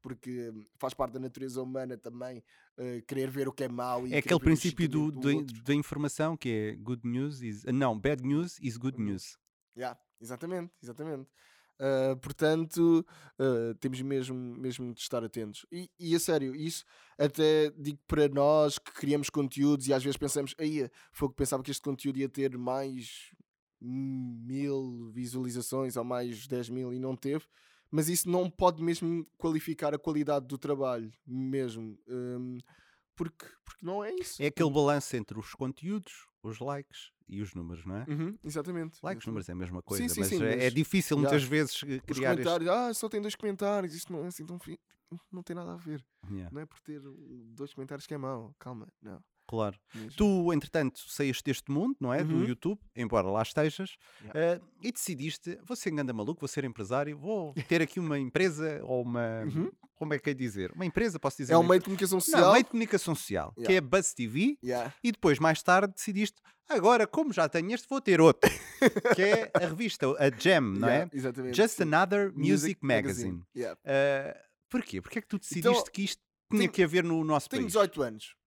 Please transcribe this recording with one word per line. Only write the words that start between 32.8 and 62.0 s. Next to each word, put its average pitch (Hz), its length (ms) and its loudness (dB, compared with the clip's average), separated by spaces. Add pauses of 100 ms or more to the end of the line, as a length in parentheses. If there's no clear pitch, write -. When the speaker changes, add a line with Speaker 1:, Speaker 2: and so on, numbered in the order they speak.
Speaker 1:
porque, - 320 -10 (180)
porque - 200 -20
não 196 180 -6
é 185 120 -8
isso. - 280 -8
Speaker 2:
É 143 40 0
aquele 147 240 2
Speaker 1:
Hum. - 20 -4
Speaker 2:
balanço 143 440 2
entre 107 220 -8
os - 160 -12
conteúdos, 170 720 -8 (160)
os 107 160 -10
likes 143 520 -10 (180)
e 98 140 -8
os 98 120 -10
números, 85 300 -10
não 92 120 -8
é? 120 120 -10
Speaker 1:
Uhum, 160 340 -6
exatamente, 160 600 -8
Speaker 2:
Likes, 180 220 -8
Speaker 1:
exatamente. - 20 -8
Speaker 2:
números 113 220 -8
é 87 40 -10
a - 20 -8
mesma 90 260 -8
Speaker 1:
Sim, - 40 -18
Speaker 2:
coisa, 101 300 -4
Speaker 1:
sim, - 60 -6
Speaker 2:
mas 98 80 0
Speaker 1:
sim, 175 140 -2
Speaker 2:
é, 110 100 0
é 123 120 0
Speaker 1:
mas 127 80 2
Speaker 2:
difícil 156 440 0
Speaker 1:
já. 147 40 2
Speaker 2:
muitas 143 240 2
vezes, 143 400 -2
eh, - 20 -10 (120)
Speaker 1:
Os - 20 -8
Speaker 2:
criar 131 380 -2
este 127 40 -2
Speaker 1:
comentários, 170 280 0
"Ah, 233 240 0
só 220 160 -6
tem 214 100 -4
dois 208 160 -6
comentários, 202 580 -4
isto 170 180 -12
não 160 120 -6
é 180 40 -8
assim 160 180 -12
tão 175 120 -12
fi-," 160 220 -16 (500)
não 185 120 -12
tem 175 120 -12
nada 175 200 -10
a - 20 -14
ver. 151 280 -10 (260)
Speaker 2:
Yeah. 92 200 -10
Speaker 1:
Não 143 120 -12
é 156 40 -14
por - 140 -20
ter, 147 260 -14
uh, 135 80 -20 (400)
dois 139 200 -12
comentários 139 320 -12
que 151 80 -8
é 147 40 -6
mau, 131 400 -8
calma, 123 300 -14 (140)
não. 101 200 -16 (240)
Speaker 2:
Claro. 107 320 -2 (140)
Speaker 1:
Mesmo. 110 240 -14
Speaker 2:
Tu, 190 360 4
entretanto, 147 480 0
saíste - 440 -2
deste - 260 -4
mundo, 196 300 0
não 123 140 0
é? 156 100 0
Do 156 120 2
Speaker 1:
Uhum. - 100 4
Speaker 2:
YouTube, 202 340 -2 (160)
embora 107 320 2
lá 104 140 0
estejas, 156 540 -2 (240)
Speaker 1:
Yeah. 107 180 -8
Speaker 2:
eh, 170 220 2 (220)
e 247 100 -4
decidiste, 160 680 -6
Vou 247 140 -8
ser - 160 -4
um 156 40 -2
ganda 135 180 -2
maluco, 113 260 -4
vou 135 80 -6
ser 139 160 -4
empresário, 131 540 -4
vou 170 340 -6 (160)
ter 165 140 4
aqui 160 180 -4
uma 151 180 -2
empresa 151 640 -2
ou 127 180 -2
uma, 117 420 -4
Speaker 1:
Uhum. 156 260 -4 (260)
Speaker 2:
como 151 180 -4
é 139 40 -2
que 147 120 -2
é 143 40 0
dizer? 101 380 -4
Uma 180 140 -6
empresa, 185 320 0
posso - 180 -2
dizer 135 160 -2
Speaker 1:
É 160 60 8
um - 20 10
Speaker 2:
uma 170 80 4
Speaker 1:
meio 185 120 8
de - 40 -10
Speaker 2:
empresa? - 0 -
Speaker 1:
comunicação 190 360 0